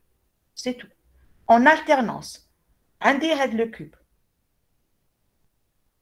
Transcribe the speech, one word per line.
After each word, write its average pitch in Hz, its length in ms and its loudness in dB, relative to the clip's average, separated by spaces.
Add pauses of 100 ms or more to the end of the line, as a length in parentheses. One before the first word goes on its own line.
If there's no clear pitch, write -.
(540)
C'est 254 200 -8
tout. - 160 -18 (560)
En 233 200 6
alternance. 294 800 0 (560)
عندي 277 320 0
هاد 269 220 -2
le 226 160 -2
cube. - 260 -18 (2000)